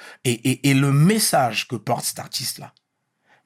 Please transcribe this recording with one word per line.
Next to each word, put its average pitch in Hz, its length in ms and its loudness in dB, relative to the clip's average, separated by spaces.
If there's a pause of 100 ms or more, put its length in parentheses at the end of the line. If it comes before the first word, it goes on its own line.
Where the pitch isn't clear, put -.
(240)
Et, 123 80 2
et, 131 380 0
et 139 40 4
le 139 180 2
message 151 760 2
que 123 80 -6
porte - 280 -4
cet - 140 -8
artiste-là, - 540 -10 (720)